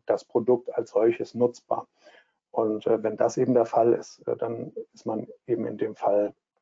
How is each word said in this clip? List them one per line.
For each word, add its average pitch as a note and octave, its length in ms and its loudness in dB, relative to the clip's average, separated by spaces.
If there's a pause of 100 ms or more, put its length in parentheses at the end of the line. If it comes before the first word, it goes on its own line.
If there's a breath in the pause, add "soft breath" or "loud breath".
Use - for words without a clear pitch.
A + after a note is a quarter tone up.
das - 200 -2
Produkt A#2+ 500 0
als - 160 -4
solches A2+ 440 0
nutzbar. - 520 -2 (640 soft breath)
Und, G#2+ 360 -2
äh, A2 160 2
wenn G#2+ 140 -4
das A#2 200 0
eben B2+ 160 2
der A2+ 120 4
Fall A#2 280 4
ist, - 340 -6
äh, A#2+ 80 -2
dann A#2 380 -6 (200)
ist - 120 -20
man A2 220 -6 (180)
eben A#2 200 -2
in A2+ 120 -8
dem G#2+ 180 -6
Fall, G#2 380 0 (280)